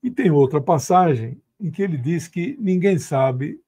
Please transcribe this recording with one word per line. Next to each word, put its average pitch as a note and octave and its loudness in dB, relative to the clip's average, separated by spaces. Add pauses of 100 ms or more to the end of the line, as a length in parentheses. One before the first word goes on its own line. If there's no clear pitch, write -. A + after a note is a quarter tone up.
E - -4
tem A3+ 2
outra C#3+ 4
passagem D3+ 0 (180)
em F3 -6
que G3 -6
ele F3 -2
diz D#3+ -4
que F3 -6
ninguém F#3 0
sabe C3+ -2